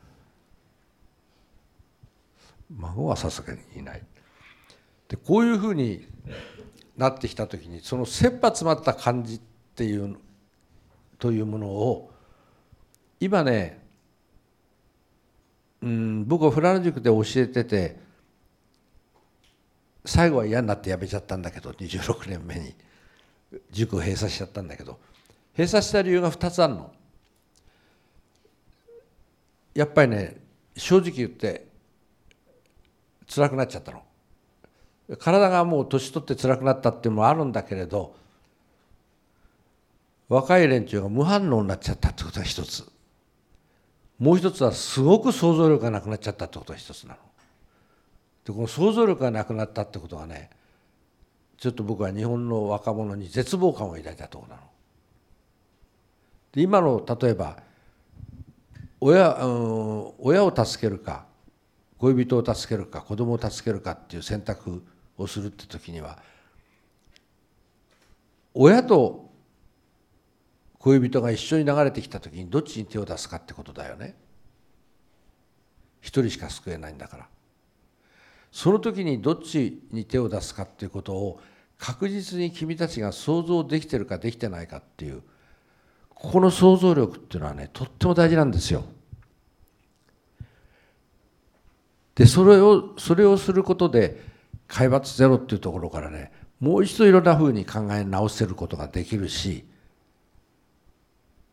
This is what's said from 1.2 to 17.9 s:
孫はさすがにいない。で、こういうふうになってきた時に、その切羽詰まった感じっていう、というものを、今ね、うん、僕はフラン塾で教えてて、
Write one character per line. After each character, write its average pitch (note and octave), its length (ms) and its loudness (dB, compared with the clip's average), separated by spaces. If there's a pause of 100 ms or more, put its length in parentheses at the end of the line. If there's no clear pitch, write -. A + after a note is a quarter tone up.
孫 G2+ 360 -8
は D#3 120 -2
さ E2+ 120 -4
す - 120 -8
が - 120 -16
に A#1+ 60 -16 (160)
い - 80 -18
な - 120 -16
い。 - 80 -20 (1080)
で、 - 80 -8
こ F#3+ 220 2
う A#3 60 4
い A#3+ 60 2
う A3+ 60 2
ふ G3+ 100 -4
う G#3 60 -2
に A#2 340 -4 (880)
な C3 140 0
っ C3 80 -4
て A#2 100 -8
き - 60 -14
た A2 140 -8
時 F2+ 200 -16
に、 E2+ 140 -16
そ - 160 -8
の B2 80 -4
切 B3 360 0
羽 A#3+ 60 4
詰 A3 180 2
ま D#3+ 140 4
っ - 20 -14
た C3 120 0
感 B2 320 -2
じ A2+ 100 -10
っ A2 60 -16 (340)
て A#2+ 80 -6
い G#2 140 -2
う、 G2+ 180 -8 (1040)
と A#2+ 140 -2
い A2 80 -2
う A2 40 -4
も G#2+ 120 -8
の G#2 100 -8
を、 G#2 460 -4 (1080)
今 F#3+ 240 0
ね、 A2 420 -2 (2000)
う A#2+ 80 -6
ん、 A2 360 -4
僕 D#3 200 2
は D3 60 6
フ C#3+ 100 0
ラ F#3 160 2
ン F3+ 60 -2
塾 D3+ 180 -2
で A#2 80 2
教 A2 120 4 (140)
え B2+ 140 2
て A#2+ 160 -2
て、 F2+ 340 -4 (2000)